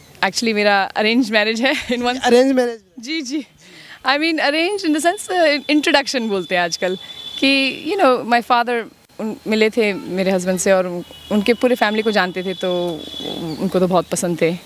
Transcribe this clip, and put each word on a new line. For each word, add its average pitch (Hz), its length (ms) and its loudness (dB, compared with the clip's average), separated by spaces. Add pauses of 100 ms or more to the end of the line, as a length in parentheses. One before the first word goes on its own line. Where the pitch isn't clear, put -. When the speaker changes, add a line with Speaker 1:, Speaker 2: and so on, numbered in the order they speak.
(240)
Speaker 1:
actually 220 300 -2
मेरा 208 300 2
अरेंज 220 480 0
मैरिज 220 300 2
है 269 260 -2
in 247 120 -2
one 247 240 -2
Speaker 2:
अरेंज 247 280 6
मैरिज? 240 280 0 (200)
Speaker 1:
जी, 302 220 -6
जी। 269 240 -6 (640)
I 277 100 2
mean 311 340 0
arrange 349 400 0
in 302 80 2
the 285 60 0
sense, - 260 -2
uh, 311 260 4 (120)
introduction 285 600 0
बोलते 185 260 -2
हैं 175 60 2
आजकल 180 360 -2 (420)
कि, 269 500 2
you 392 160 2
know, 247 200 4
my 240 220 2
father 240 360 0 (360)
उन, 220 160 -6 (120)
मिले 220 220 2
थे 208 240 0
मेरे 185 380 -2
husband 185 280 0
से 196 120 2
और 185 160 2
उन, 175 160 -6 (280)
उनके 208 220 2
पूरे 247 220 2
family 214 280 0
को 220 80 0
जानते 185 320 0
थे, 185 100 -4
तो 175 480 -4 (580)
उनको 185 200 0
तो 185 80 2
बहुत 175 200 2
पसंद 175 340 -2
थे। 165 80 2 (160)